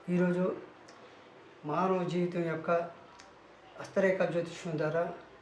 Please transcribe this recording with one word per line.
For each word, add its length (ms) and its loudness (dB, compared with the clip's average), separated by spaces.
ఈరోజు 460 2
మానవ 380 2
జీవితం 420 0
యొక్క 260 -2
హస్తరేఖ 520 2
జ్యోతిష్యం 460 -4
ద్వారా 320 0